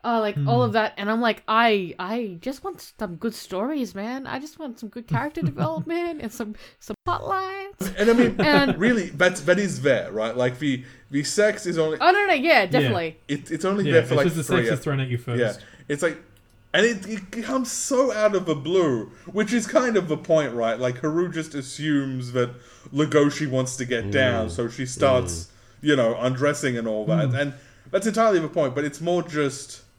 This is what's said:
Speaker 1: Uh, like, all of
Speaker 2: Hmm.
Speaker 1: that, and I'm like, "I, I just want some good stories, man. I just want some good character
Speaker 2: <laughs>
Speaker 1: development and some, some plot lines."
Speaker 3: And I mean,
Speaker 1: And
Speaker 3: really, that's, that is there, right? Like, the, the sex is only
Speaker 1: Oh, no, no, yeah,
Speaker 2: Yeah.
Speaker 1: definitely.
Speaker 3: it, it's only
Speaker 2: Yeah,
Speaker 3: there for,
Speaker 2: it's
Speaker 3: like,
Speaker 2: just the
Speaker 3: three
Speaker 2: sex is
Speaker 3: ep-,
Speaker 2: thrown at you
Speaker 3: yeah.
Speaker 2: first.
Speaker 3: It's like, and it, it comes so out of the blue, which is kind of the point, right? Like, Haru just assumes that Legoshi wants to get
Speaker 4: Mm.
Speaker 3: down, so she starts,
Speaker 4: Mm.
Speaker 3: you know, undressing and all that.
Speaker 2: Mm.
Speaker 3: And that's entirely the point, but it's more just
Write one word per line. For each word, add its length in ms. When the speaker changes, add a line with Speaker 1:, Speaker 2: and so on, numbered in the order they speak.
Speaker 1:
Uh, 200
like, 160
all 160
of 60
Speaker 2:
Hmm. 60
Speaker 1:
that, 200
and 160
I'm 80
like, 260
"I, 540
I 400
just 240
want 340
some 200
good 180
stories, 580
man. 340
I 120
just 180
want 220
some 80
good 200
character 340
Speaker 2:
<laughs> 120
Speaker 1:
development 680
and 100
some, 240
some 240
plot 240
lines." 680
Speaker 3:
And 120
I 40
mean, 260
Speaker 1:
And 400
Speaker 3:
really, 300
that's, 320
that 180
is 220
there, 320
right? 240
Like, 220
the, 260
the 140
sex 400
is 120
only 220
Speaker 1:
Oh, 120
no, 160
no, 60
yeah, 280
Speaker 2:
Yeah. 60
Speaker 1:
definitely. 500
Speaker 3:
it, 240
it's 140
only 220
Speaker 2:
Yeah, 60
Speaker 3:
there 100
for, 100
Speaker 2:
it's 40
Speaker 3:
like, 100
Speaker 2:
just 100
the 60
Speaker 3:
three 200
Speaker 2:
sex 40
is 120
Speaker 3:
ep-, 40
Speaker 2:
thrown 180
at 80
you 80
Speaker 3:
yeah. 60
Speaker 2:
first. 120
Speaker 3:
It's 140
like, 140
and 120
it, 200
it 80
comes 260
so 440
out 220
of 100
the 100
blue, 560
which 220
is 160
kind 300
of 100
the 100
point, 360
right? 260
Like, 220
Haru 280
just 260
assumes 760
that 200
Legoshi 560
wants 260
to 100
get 200
Speaker 4:
Mm. 80
Speaker 3:
down, 360
so 200
she 160
starts, 480
Speaker 4:
Mm. 140
Speaker 3:
you 160
know, 200
undressing 600
and 100
all 200
that. 240
Speaker 2:
Mm. 100
Speaker 3:
And 120
that's 160
entirely 320
the 80
point, 280
but 100
it's 160
more 220
just 580